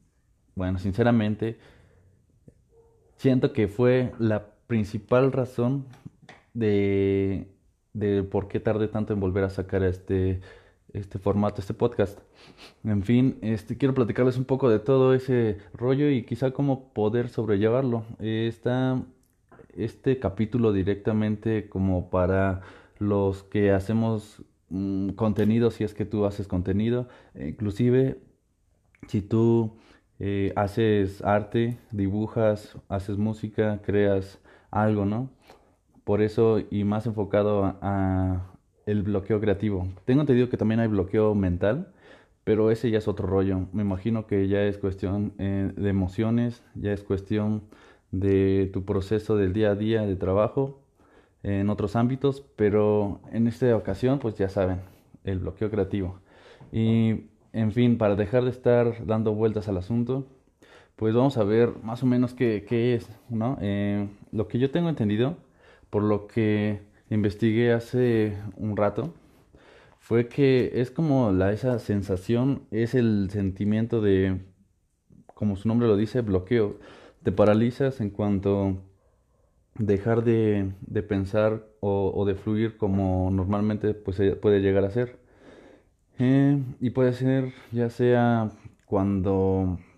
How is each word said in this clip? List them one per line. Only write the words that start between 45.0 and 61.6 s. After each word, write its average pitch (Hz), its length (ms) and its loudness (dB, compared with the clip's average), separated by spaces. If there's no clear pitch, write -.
eh, 98 380 -2
de 101 140 -2
emociones, 110 760 -2
ya 101 180 -4
es 101 120 -6
cuestión 107 600 -2
de 98 640 2
tu 95 140 -6
proceso 104 500 -2
del 95 160 2
día 104 200 2
a - 20 2
día 107 320 0
de 95 100 -2
trabajo, 107 640 0
eh, 98 180 -4
en 98 80 0
otros 104 280 -2
ámbitos, 135 460 0
pero 104 640 2
en 113 160 0
esta 120 300 2
ocasión, 117 440 0
pues 110 160 -6
ya 98 120 0
saben, 92 320 -2
el 95 180 -4
bloqueo 92 300 -6
creativo. 95 500 -4
Y, 113 540 2
en 110 200 0
fin, 120 260 4
para 101 180 2
dejar 113 280 0
de 127 60 0
estar 120 560 2
dando 107 280 0
vueltas 107 340 0
al 98 80 0
asunto, 120 500 -2
pues 110 180 0
vamos 131 220 4
a 110 80 2
ver 113 380 2